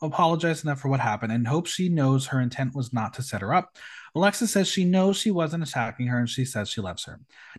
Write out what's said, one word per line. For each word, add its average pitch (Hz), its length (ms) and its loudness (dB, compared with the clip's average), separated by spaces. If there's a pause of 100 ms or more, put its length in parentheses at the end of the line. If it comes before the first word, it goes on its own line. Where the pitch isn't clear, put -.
apologize 165 640 2
enough 143 160 -2
for 139 80 -2
what 135 120 2
happened 110 300 0
and 117 160 0
hopes 160 240 0
she 185 180 0
knows 135 380 2
her 135 140 -2
intent 127 340 -2
was 131 180 -4
not 113 220 -2
to 127 80 -8
set 101 200 -6
her 110 120 0
up. 175 220 0 (400)
Alexis 202 340 2
says 196 160 2
she 190 180 0
knows 190 320 4
she 220 140 0
wasn't 165 320 0
attacking 123 440 -2
her 123 120 0
and 120 100 2
she 127 180 -2
says 104 240 -4
she - 100 -4
loves 90 240 -8
her. - 160 -16 (380)